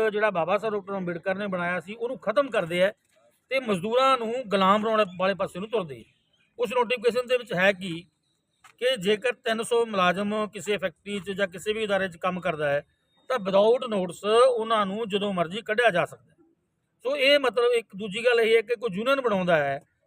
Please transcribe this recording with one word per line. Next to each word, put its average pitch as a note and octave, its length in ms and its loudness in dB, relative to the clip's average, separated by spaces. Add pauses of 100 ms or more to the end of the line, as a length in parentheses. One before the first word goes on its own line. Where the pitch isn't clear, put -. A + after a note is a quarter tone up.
(120)
ਜਿਹੜਾ G#3 180 0
ਬਾਬਾ F3+ 280 0
ਸਾਹਿਬ G#3 160 -4
ਡਾਕਟਰ G3 200 -8
ਅੰਬੇਡਕਰ F3+ 420 -4
ਨੇ G3+ 120 -6
ਬਣਾਇਆ F3+ 320 -4
ਸੀ, F#3 160 -14
ਉਹਨੂੰ A#3+ 220 -8
ਖਤਮ C4 320 -2
ਕਰਦੇ F3 320 0
ਹੈ G3 120 2 (560)
ਤੇ C4 100 0
ਮਜ਼ਦੂਰਾਂ A#3+ 580 2
ਨੂੰ A3+ 160 -4 (140)
ਗੁਲਾਮ G3 340 4
ਬਣਾਉਣ G#3+ 240 2 (120)
ਵਾਲੇ F#3+ 160 0
ਪਾਸੇ F3+ 260 -6
ਨੂੰ G#3+ 100 -10
ਤੁਰਦੇ E3+ 300 -4
ਹੈ। A2 40 -20 (560)
ਉਸ A#3 140 -2
ਨੋਟੀਫਿਕੇਸ਼ਨ A#3+ 540 0
ਦੇ B3 100 0
ਵਿੱਚ A3+ 160 -4
ਹੈ F#3 180 4
ਕਿ, F3+ 320 -6 (760)
ਕਿ B3+ 180 0
ਜੇਕਰ G#3 340 0
ਤਿੰਨ A3+ 320 -4
ਸੌ A#3 220 0
ਮੁਲਾਜ਼ਮ G3+ 640 0
ਕਿਸੇ G3+ 300 -4
ਫੈਕਟਰੀ G3 420 -6
'ਚ F#3+ 120 -10
ਜਾਂ G3 160 -2
ਕਿਸੇ F#3+ 260 -6
ਵੀ A3 120 -4
ਅਦਾਰੇ G3 220 0
'ਚ E3+ 100 -12
ਕੰਮ F#3 220 -2
ਕਰਦਾ D#3 300 -2
ਹੈ C#3+ 160 0 (440)
ਤਾਂ B3+ 80 0
without G#3+ 600 2
notice G3+ 520 4
ਉਹਨਾਂ A3 360 0
ਨੂੰ G#3 240 -6
ਜਦੋਂ G3+ 240 -2
ਮਰਜ਼ੀ F3+ 280 -2
ਕੱਢਿਆ A3 280 2
ਜਾ E3+ 160 0
ਸਕਦਾ - 260 -18
ਹੈ। - 40 -20 (680)
ਸੋ C4+ 140 -2
ਇਹ C#4+ 220 4
ਮਤਲਬ B3 320 2
ਇੱਕ A#3 240 0
ਦੂਜੀ G#3+ 300 -6
ਗੱਲ A#3+ 140 4
ਇਹ A3+ 160 4
ਹੈ A#3+ 60 4
ਕਿ A3+ 140 -4
ਕੋਈ G#3 220 -6
ਯੂਨੀਅਨ C4+ 240 0
ਬਣਾਉਂਦਾ F#3 340 2
ਹੈ C#3 240 0 (280)